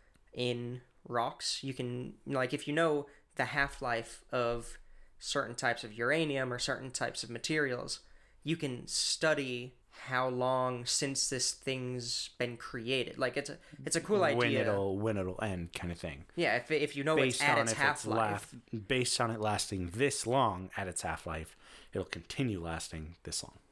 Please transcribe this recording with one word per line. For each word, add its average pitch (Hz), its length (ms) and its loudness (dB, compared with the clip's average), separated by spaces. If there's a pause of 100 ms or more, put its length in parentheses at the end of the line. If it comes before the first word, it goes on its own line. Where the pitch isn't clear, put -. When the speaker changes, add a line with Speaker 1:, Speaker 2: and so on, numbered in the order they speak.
(340)
Speaker 1:
in 123 480 -2 (260)
rocks. 120 560 -2
You 135 100 -4
can, 123 380 -6 (140)
like, 131 280 0
if 143 140 -4
you 147 60 0
know 156 320 4 (280)
the 123 120 0
half-life 123 840 -2
of 120 480 0 (400)
certain 120 380 -2
types 117 260 0
of 107 120 -10
uranium 135 580 2
or 123 80 -4
certain 131 320 -4
types - 320 -4
of 120 60 -10
materials, 127 680 0 (440)
you 160 120 0
can 131 300 -4
study 131 880 0 (320)
how 131 240 2
long 127 560 2
since - 420 0
this 127 240 0
thing's 123 840 -4
been 123 180 -2
created. 123 600 -2
Like, 127 180 0
it's 143 140 -4
a, - 80 -10 (260)
it's - 120 0
a 165 40 2
cool 196 200 2
Speaker 2:
When 156 180 6
Speaker 1:
idea. 117 240 6
Speaker 2:
it'll, 98 340 2
when 104 220 2
it'll 92 240 -2
end 90 320 -2
kind 87 180 -4
of 82 60 -8
thing. 78 260 -8 (120)
Speaker 1:
Yeah, 131 200 2
if, 120 140 -4
if 147 260 0
you 139 80 -2
know 156 120 4
Speaker 2:
Based 131 260 4
Speaker 1:
it's - 80 6
at 147 80 6
Speaker 2:
on 113 60 4
Speaker 1:
its 113 80 2
Speaker 2:
if 110 60 -2
it's 139 80 4
Speaker 1:
half-life. 113 320 2 (540)
Speaker 2:
last-, 107 160 -4
based 127 320 2
on 117 100 2
it 113 120 -4
lasting 101 500 0
this 127 340 2
long 107 480 2
at 98 140 -4
its - 140 -4
half-life, 80 520 -4 (380)
it'll 95 140 -2
continue 98 580 -2
lasting 82 600 -6
this - 200 -4
long. - 140 -16 (140)